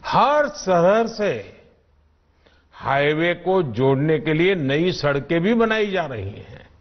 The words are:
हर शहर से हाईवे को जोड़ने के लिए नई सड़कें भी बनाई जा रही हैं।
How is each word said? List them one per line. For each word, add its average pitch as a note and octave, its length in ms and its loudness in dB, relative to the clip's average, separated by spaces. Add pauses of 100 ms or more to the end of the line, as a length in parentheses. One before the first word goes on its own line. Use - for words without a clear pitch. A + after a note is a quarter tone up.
हर C#4 440 2
शहर F#3+ 580 2
से E3+ 560 -6 (1080)
हाईवे D3+ 600 0
को F3+ 300 0
जोड़ने C3+ 560 2
के D3+ 140 -2
लिए F3 220 2
नई D#3 360 0
सड़कें D3 500 -2
भी G#3 120 2
बनाई A3 380 0
जा F3+ 140 -2
रही G#2+ 240 -8
हैं। G#2+ 400 -18 (120)